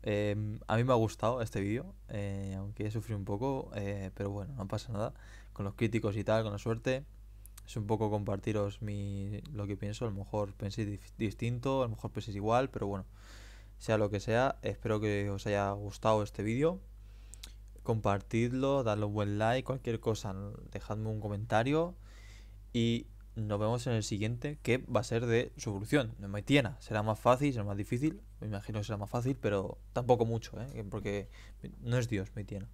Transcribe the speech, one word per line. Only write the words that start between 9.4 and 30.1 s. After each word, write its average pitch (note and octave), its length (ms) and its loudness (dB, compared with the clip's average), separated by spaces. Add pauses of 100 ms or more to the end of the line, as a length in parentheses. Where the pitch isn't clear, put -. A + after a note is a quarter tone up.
lo G2+ 140 -4
que G2+ 100 -4
pienso. G#2+ 280 -4
A A2+ 40 0
lo G2 60 -4
mejor G2 380 -2
penséis G#2 340 -2
dif-, - 300 -8
distinto, A#2+ 640 0
a B2 40 4
lo A2+ 40 -2
mejor G#2+ 220 -6
penséis - 240 -6
igual, A#2 340 4
pero G#2 180 -4
bueno, G2 180 -2 (720)
sea A2 200 2
lo G#2+ 120 4
que G#2 100 0
sea, A#2+ 420 4
espero G#2+ 380 0
que G2+ 300 2
os G2+ 180 -2
haya G2+ 240 4
gustado G#2 520 2
este G2+ 200 -4
vídeo. D3 360 2 (1040)
Compartidlo, A#2+ 1000 4
dadle G#2+ 220 4
un G#2 80 -2
buen G#2 240 2
like, A#2 280 4
cualquier B2 340 -2
cosa, G#2+ 360 0 (360)
dejadme G#2+ 380 -4
un A2 120 -2
comentario A2+ 760 2 (800)
y A#2 340 2 (300)
nos G#2 220 0
vemos A#2 280 2
en A#2+ 60 2
el G#2+ 100 2
siguiente, A#2 600 -2
que B2+ 160 4
va A2 220 2
a - 20 -2
ser A#2+ 220 2
de A#2 320 4
su - 120 -4
evolución, A2+ 480 2
de G2+ 100 -8
Maitiena. G#2+ 520 2
Será G#2+ 240 0
más G#2+ 160 2
fácil, B2+ 340 6
será A2 100 0
más G2+ 140 -2
difícil, C3 440 0 (200)
me G#2+ 60 -6
imagino G#2 320 -4
que G#2 60 -2
será G#2+ 120 -2
más G2+ 120 -4
fácil, A#2+ 300 0
pero G2+ 380 2 (160)
tampoco A#2+ 320 6